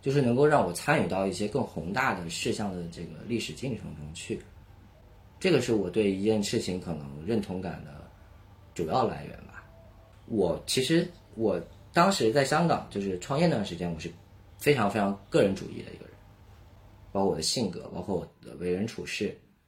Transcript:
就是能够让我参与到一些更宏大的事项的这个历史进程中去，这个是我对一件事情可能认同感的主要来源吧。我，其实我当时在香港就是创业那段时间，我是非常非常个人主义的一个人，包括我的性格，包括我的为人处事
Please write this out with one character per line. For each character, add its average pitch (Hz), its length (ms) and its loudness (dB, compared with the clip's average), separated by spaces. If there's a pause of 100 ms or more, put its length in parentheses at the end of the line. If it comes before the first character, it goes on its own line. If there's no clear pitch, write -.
就 139 100 -2
是 139 120 4
能 120 120 4
够 139 120 6
让 139 200 6
我 87 60 -2
参 143 320 2
与 87 40 -2
到 95 180 0
一 95 60 0
些 101 160 -2
更 127 140 0
宏 85 300 -6
大 127 260 0
的 85 120 -8
事 113 220 -2
项 104 220 -4
的 87 160 -6
这 85 120 -12
个 80 140 -12 (100)
历 110 140 -2
史 - 120 -8
进 131 260 -6
程 98 60 -14 (120)
中 76 180 -12
去， - 260 -8 (1000)
这 190 100 2
个 147 100 6
是 117 140 2
我 98 160 2
对 104 200 4
一 95 120 0
件 107 200 4
事 113 160 0
情 90 220 -2
可 87 120 -6
能 73 140 -6 (200)
认 110 140 0
同 95 200 -6
感 170 240 -8
的 147 240 -16 (680)
主 85 140 -4
要 113 180 2
来 73 180 -4
源 - 120 -14 (100)
吧。 - 180 -18 (600)
我， 90 400 0
其 - 160 0
实 165 240 2 (280)
我 101 260 0 (320)
当 180 200 6
时 120 180 4
在 135 140 4
香 160 240 2
港 135 220 0
就 101 100 -4
是 98 180 -2
创 139 200 -2
业 175 80 4
那 156 100 4
段 104 80 0
时 87 100 -8
间， 85 180 -4
我 80 60 -6
是 85 120 -8 (480)
非 147 160 4
常 107 160 2
非 110 100 2
常 101 180 0 (100)
个 151 140 4
人 98 120 4
主 - 160 -10
义 - 120 -10
的 - 100 -14
一 - 60 -16
个 - 60 -16
人， - 100 -20 (1000)
包 98 100 2
括 98 80 4
我 78 60 2
的 78 60 -4
性 110 280 0
格， - 240 -10
包 87 60 -8
括 92 160 -2
我 82 100 -2 (200)
的 58 100 -16
为 87 140 -2
人 95 160 0
处 90 180 -8
事 - 320 -4 (320)